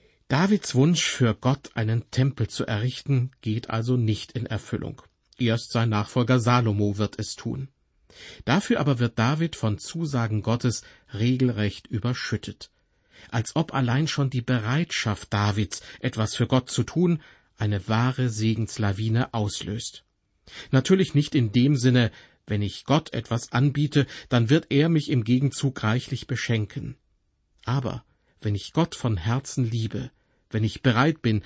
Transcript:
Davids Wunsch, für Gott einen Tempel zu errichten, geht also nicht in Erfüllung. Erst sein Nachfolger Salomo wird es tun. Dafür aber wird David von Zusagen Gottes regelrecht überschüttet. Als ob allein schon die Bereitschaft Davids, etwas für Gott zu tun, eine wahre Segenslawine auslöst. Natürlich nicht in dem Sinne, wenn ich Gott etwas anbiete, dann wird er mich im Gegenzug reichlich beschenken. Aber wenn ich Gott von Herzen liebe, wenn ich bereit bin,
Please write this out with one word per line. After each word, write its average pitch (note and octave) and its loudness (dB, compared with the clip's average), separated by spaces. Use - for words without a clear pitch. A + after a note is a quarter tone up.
Davids G3 2
Wunsch, D3 4
für A2+ 2
Gott - -2
einen A2+ -2
Tempel B2+ 0
zu - -6
errichten, B2+ -2
geht A2 -4
also A#2 0
nicht A2 0
in A2+ -6
Erfüllung. - -6
Erst A#2 0
sein A#2 2
Nachfolger A2+ 2
Salomo G#2+ 2
wird G#2 -2
es - -6
tun. B2+ -8
Dafür F#3 2
aber C#3 2
wird A#2+ -2
David D3+ 0
von G#2+ -2
Zusagen B2 -2
Gottes A#2 -2
regelrecht A2+ 0
überschüttet. - -6
Als - -2
ob D#3+ 0
allein C3 0
schon C#3 0
die B2 -2
Bereitschaft A#2+ -2
Davids, G#2 0
etwas A2 -2
für A#2+ 0
Gott C3 0
zu - 0
tun, E3+ 0
eine G#2 -2
wahre B2 2
Segenslawine A2 0
auslöst. G#2+ -6
Natürlich F#3 4
nicht D3 2
in A#2 2
dem B2 4
Sinne, B2 4
wenn G2+ 0
ich - -6
Gott D3+ 0
etwas A#2 -6
anbiete, C#3+ 2
dann A#2 2
wird D#3+ 2
er D3 4
mich D#3+ 2
im B2 2
Gegenzug C3 0
reichlich A#2 -2
beschenken. A#2 -4
Aber A#2+ -2
wenn G#2 0
ich - -8
Gott E3+ 0
von A2 -2
Herzen A#2 -2
liebe, A#2+ -4
wenn G#2+ -2
ich G#2+ -2
bereit C3+ 2
bin, A2 2